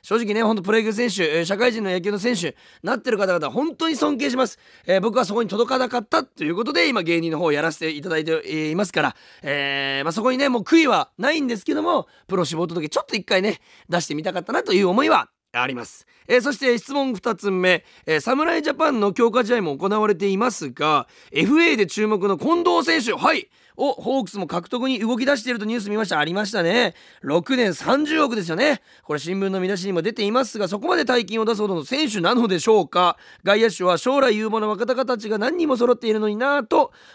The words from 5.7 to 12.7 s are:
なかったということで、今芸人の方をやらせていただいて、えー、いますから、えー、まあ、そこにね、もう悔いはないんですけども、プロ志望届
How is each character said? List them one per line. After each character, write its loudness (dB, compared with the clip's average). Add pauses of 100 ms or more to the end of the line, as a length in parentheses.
な 0
か -4
っ -4
た 0
と -10
い -2
う -4
こ -2
と -4
で、 2
今 0
芸 0
人 -2
の -2
方 0
を 2
や 0
ら 0
せ -10
て -4
い -8
た -10
だ -2
い -2
て、 -4 (140)
え -12
ー、 -4
い -4
ま 0
す -6
か 0
ら、 -2 (260)
え -2
ー、 -4
ま -2
あ、 -2
そ -4
こ 2
に 0
ね、 2
も 0
う -6
悔 4
い 2
は 0
な 0
い -2
ん -2
で -2
す -10
け -2
ど -2
も、 0 (220)
プ -4
ロ 0
志 -4
望 -2
届 -6